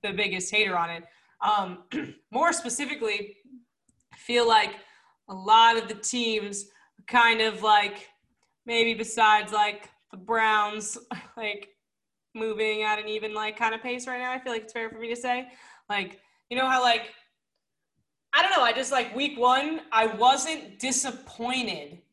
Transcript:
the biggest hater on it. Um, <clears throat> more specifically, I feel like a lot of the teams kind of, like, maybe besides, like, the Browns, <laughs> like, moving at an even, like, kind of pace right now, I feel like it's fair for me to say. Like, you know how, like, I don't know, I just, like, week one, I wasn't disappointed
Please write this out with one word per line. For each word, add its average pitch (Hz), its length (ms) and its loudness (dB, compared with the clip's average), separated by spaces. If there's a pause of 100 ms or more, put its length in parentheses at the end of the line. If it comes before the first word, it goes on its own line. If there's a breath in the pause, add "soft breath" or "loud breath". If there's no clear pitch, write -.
the 202 100 -6
biggest 190 380 -4
hater 208 260 0
on 170 120 -2
it. 170 140 -10 (380 soft breath)
Um, 196 500 -2
<clears throat> - 400 -10
more 311 220 2
specifically, 226 800 -6 (760)
I - 60 -20
feel 240 300 0
like 214 280 4 (540 soft breath)
a 196 60 -14
lot 226 420 6
of 208 100 -4
the 220 80 -10
teams 220 680 -4 (420 soft breath)
kind 233 340 4
of, 214 200 -2
like, 208 460 2 (580)
maybe 233 300 2
besides, 214 580 2
like, 208 360 -2 (220)
the 196 60 -18
Browns, 214 800 0 (200)
<laughs> - 200 -18
like, 208 320 -8 (640)
moving 220 500 -2
at 214 160 0
an 214 80 -10
even, 214 260 -6
like, 214 240 -6
kind 226 180 0
of 226 60 -10
pace 247 260 -8
right 247 120 -8
now, 254 120 -6
I 262 80 -6
feel 262 120 -8
like 220 120 -6
it's 220 100 -20
fair 226 160 -6
for 226 100 -16
me 233 100 -10
to 233 60 -4
say. 247 320 -4 (420 loud breath)
Like, 196 300 -6 (300 soft breath)
you 240 80 -4
know 262 100 2
how, 254 140 4
like, 233 300 2 (1200)
I 294 80 4
don't 370 100 2
know, 294 120 4
I 233 100 2
just, 254 180 -4
like, 240 240 -2
week 285 220 -4
one, 269 440 2 (100)
I 226 160 4
wasn't 262 720 0
disappointed 233 1200 -6 (120)